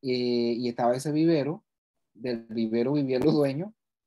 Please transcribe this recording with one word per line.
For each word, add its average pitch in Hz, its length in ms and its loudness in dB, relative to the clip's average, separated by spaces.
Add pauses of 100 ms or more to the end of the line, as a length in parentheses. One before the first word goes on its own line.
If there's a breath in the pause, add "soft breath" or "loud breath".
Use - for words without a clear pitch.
eh, 120 540 0
y 123 120 -2
estaba 120 280 0
ese 147 160 -4
vivero, 160 520 2 (500)
del 117 340 -6
vivero 117 460 0
vivían 131 280 0
los 147 120 4
dueños, 147 380 0 (340)